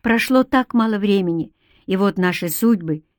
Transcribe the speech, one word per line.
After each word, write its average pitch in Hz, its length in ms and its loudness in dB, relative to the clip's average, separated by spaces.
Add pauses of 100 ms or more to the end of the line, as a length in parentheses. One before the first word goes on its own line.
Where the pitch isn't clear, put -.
Прошло 247 440 2
так 254 300 -2
мало 220 240 0
времени, 190 540 0 (340)
и 190 100 -2
вот 196 220 0
наши 180 300 -2
судьбы 160 560 -2 (140)